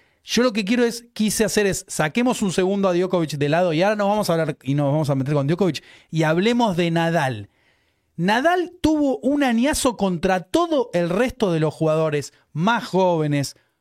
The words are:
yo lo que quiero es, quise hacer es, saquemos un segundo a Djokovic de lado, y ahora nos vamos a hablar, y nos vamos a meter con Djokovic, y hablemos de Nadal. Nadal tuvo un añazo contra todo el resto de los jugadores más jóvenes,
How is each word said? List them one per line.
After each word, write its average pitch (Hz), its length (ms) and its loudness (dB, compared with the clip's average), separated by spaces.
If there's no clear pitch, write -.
yo - 220 0
lo 254 80 2
que 208 120 -4
quiero 240 200 2
es, 233 300 -4
quise 214 300 0
hacer 202 220 0
es, - 220 -4
saquemos 233 540 -2
un 190 100 0
segundo 196 360 0
a 180 60 0
Djokovic 175 380 0
de 143 160 -2
lado, 170 240 2
y 156 100 0
ahora 208 140 2
nos 202 120 0
vamos 208 220 0
a 170 40 0
hablar, 160 280 -2
y 135 120 -2
nos 143 180 0
vamos 147 180 0
a 143 60 0
meter 135 180 -2
con 139 140 0
Djokovic, 170 340 0
y 160 120 0
hablemos 196 540 2
de 170 160 0
Nadal. 160 560 0
Nadal 294 580 0
tuvo 294 380 2
un 285 220 0
añazo 254 540 0
contra 185 440 0
todo 320 520 0
el 175 160 0
resto 208 420 -2
de 160 100 0
los 156 120 0
jugadores 156 640 -2
más 214 320 0
jóvenes, 170 720 0